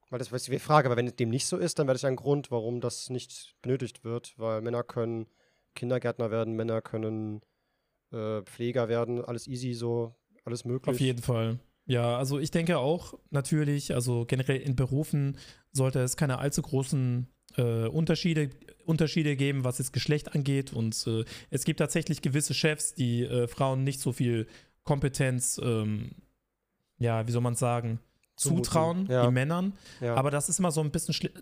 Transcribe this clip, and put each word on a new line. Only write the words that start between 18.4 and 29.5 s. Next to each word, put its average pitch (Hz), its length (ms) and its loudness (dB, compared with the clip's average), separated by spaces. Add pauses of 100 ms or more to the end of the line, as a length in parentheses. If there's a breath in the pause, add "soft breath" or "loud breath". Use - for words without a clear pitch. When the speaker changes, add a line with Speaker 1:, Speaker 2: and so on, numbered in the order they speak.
Speaker 2:
Unterschiede 156 520 4
geben, 139 280 2
was 123 140 0
das 131 140 -4
Geschlecht - 420 0
angeht. 139 400 0
Und, 113 320 -2
äh, 113 180 0 (260 loud breath)
es 139 140 -2
gibt 156 140 0
tatsächlich 156 440 0
gewisse 147 320 0
Chefs, - 400 0
die, 120 300 0
äh, 120 240 0
Frauen 131 340 0
nicht 135 180 -2
so 131 120 0
viel 117 340 2 (380 loud breath)
Kompetenz, 135 800 0
ähm, 107 480 0 (880)
ja, 113 280 2
wie 120 60 -2
soll 120 100 2
man 120 120 0
sagen, 117 440 0 (380)
Speaker 1:
Zumuten. - 280 2
Speaker 2:
zutrauen 170 440 2
Speaker 1:
Ja. 123 180 4
Speaker 2:
wie 123 60 6
Männern. 170 420 0 (260 loud breath)